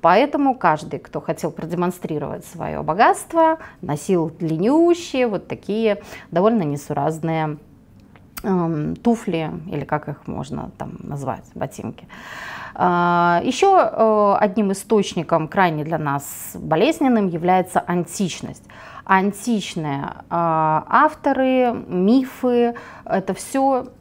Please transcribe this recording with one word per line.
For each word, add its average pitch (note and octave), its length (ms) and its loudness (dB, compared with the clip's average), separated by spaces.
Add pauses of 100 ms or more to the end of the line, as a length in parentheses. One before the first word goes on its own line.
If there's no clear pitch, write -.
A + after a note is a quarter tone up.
Поэтому C4+ 520 4
каждый, D#3 440 0
кто - 220 -10
хотел D#3 300 -4
продемонстрировать D#3+ 920 -4
свое D#3 380 -8
богатство, D#4+ 760 2 (240)
носил E3+ 560 0
длиннющие, B3+ 880 2
вот G3+ 220 -4
такие G#3+ 540 -2 (280)
довольно G3+ 320 4
несуразные, D3+ 960 -2 (840)
эм, E3 540 -2
туфли, F3+ 540 -2 (160)
или D3 180 -6
как D3+ 240 -4
их - 180 -12
можно - 520 -8
там - 240 -10
назвать, C#3 420 -8 (100)
ботинки. - 520 -10 (680)
А, F3 680 2
еще, F#4+ 320 4
э, G#3+ 640 4
одним G3+ 320 2
источником F#3+ 760 0
крайне D#3+ 360 0
для D#3+ 140 -2
нас C#3+ 560 -6
болезненным G#3+ 760 2
является F3+ 520 0
античность. - 840 -4 (420)
Античные, F#3 1120 -2 (160)
а, D#3+ 580 2
авторы, C4 840 2 (140)
мифы, A#3+ 840 2 (300)
это F#3+ 300 -2
все C4+ 540 0 (120)